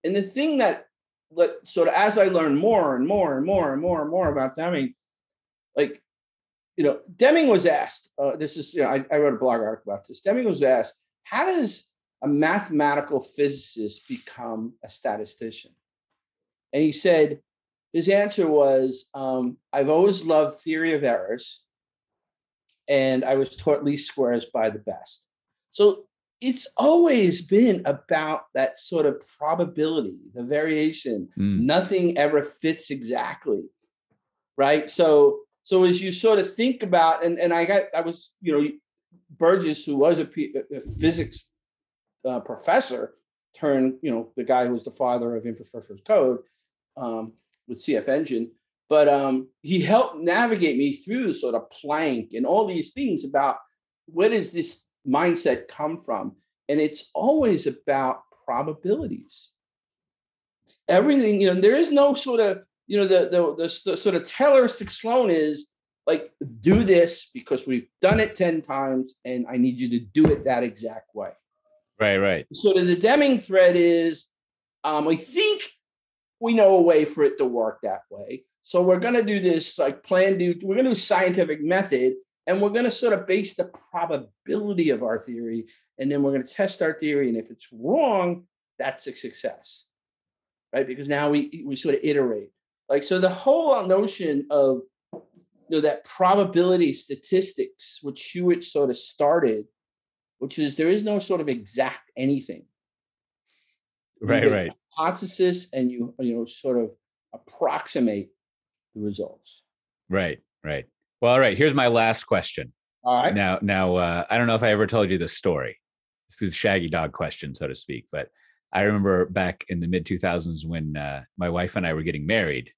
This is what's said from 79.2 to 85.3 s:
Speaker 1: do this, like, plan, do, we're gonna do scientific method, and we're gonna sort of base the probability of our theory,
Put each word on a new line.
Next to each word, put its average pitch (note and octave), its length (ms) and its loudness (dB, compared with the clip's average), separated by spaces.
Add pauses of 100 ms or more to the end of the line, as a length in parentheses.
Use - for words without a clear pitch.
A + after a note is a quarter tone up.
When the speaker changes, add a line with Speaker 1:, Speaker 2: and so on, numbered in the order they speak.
Speaker 1:
do G#3 180 0
this, E3+ 380 0
like, C#3 260 -2
plan, F#3+ 360 2
do, F3 240 0
we're G3 120 -2
gonna C4 140 2
do A3+ 60 2
scientific F3+ 680 0
method, D3 520 0 (320)
and F#3 140 0
we're G3+ 80 2
gonna A#3 220 0
sort A#3 220 0
of F#3 140 -4
base F#3+ 280 -2
the F3 160 -6 (200)
probability E3+ 1000 -4
of A#2 120 0
our A2+ 160 -2
theory, A#2 460 -8 (320)